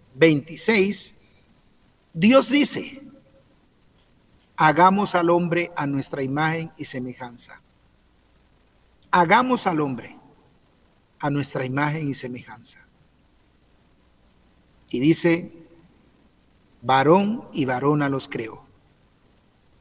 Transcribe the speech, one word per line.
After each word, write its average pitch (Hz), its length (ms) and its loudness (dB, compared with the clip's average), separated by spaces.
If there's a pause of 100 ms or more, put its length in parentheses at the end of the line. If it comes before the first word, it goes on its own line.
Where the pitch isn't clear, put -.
(140)
veintiséis, 165 1000 0 (1000)
Dios 226 340 4
dice, - 540 0 (1500)
"Hagamos 180 580 4
al 170 160 2
hombre 175 440 0
a 147 120 -4
nuestra 139 360 -6
imagen 156 540 -4
y 147 80 -12
semejanza". 123 800 -12 (1500)
"Hagamos 214 560 2
al 165 140 -2
hombre 131 380 -8 (1000)
a 147 120 -4
nuestra 139 340 -4
imagen 147 460 -4
y 131 40 -6
semejanza". 120 720 -14 (2000)
Y 120 100 -4
dice, 165 520 0 (1300)
"Varón 165 720 4
y 147 120 -2
varona 139 460 0
los 135 180 -4
creó". - 380 -12 (1160)